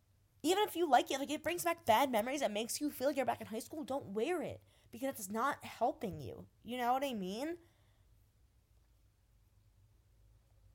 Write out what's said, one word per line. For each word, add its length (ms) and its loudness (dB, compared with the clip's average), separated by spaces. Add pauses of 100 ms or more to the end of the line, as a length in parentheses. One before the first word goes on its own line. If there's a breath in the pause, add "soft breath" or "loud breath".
(440)
even 220 4
if 100 -4
you 120 2
like 220 6
it, 80 0
like, 120 -4
it 120 -4
brings 220 -4
back 200 0
bad 260 6
memories 300 0
that 120 0
makes 280 -4
you 100 -2
feel 180 -2
like 80 2
you're 100 2
back 140 0
in 60 -10
high 140 -6
school, 240 -8
don't 220 -4
wear 360 0
it, 180 -6 (300 soft breath)
because 200 -4
it's 200 -8
not 340 -2
helping 560 -2
you. 260 -10 (180)
You 140 -6
know 140 2
what 120 2
I 100 -2
mean? 420 -4 (3250 soft breath)